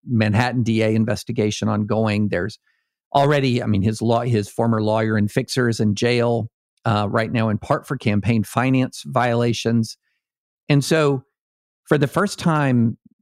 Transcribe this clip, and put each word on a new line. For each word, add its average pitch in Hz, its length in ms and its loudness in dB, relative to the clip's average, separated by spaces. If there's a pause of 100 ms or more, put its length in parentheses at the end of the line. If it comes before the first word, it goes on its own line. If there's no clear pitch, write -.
Manhattan 117 560 0
D 110 200 0
A 110 80 2
investigation 110 800 -2
ongoing. 107 600 0
There's 90 300 -4 (560)
already, 139 480 2
I 113 40 -4
mean, 104 160 2
his 107 200 -2
law-, 117 180 2
his 113 300 -2
former 113 320 0
lawyer 110 340 0
and 104 140 0
fixer 123 380 -2
is 113 120 -2
in 107 140 2
jail, 120 560 0 (340)
uh, 104 240 0
right 113 240 -2
now, 110 160 0
in 101 100 0
part - 280 -4
for 143 100 -6
campaign 107 480 0
finance 131 600 -2
violations. 120 920 0 (720)
And 143 160 2
so, 143 400 0 (640)
for 156 100 4
the 143 100 2
first 196 320 -2
time, 135 600 0 (240)